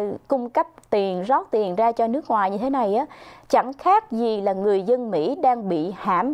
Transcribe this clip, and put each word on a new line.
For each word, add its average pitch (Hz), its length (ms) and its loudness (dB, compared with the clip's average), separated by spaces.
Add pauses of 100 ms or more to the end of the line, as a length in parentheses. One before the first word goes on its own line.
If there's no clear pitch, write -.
(280)
cung 247 220 -2
cấp 330 180 0 (220)
tiền, 190 340 0
rót 262 280 0
tiền 208 240 0
ra 226 160 2
cho 233 160 0
nước 269 220 -4
ngoài 202 220 0
như 202 60 -4
thế 240 120 -4
này 240 260 0
á, 262 100 0 (440)
chẳng 240 240 2
khác 403 380 2
gì 226 300 -2
là 196 120 0
người 196 280 2
dân 233 300 0
Mỹ 175 240 0
đang 240 340 0
bị 170 280 -2
hãm 202 360 0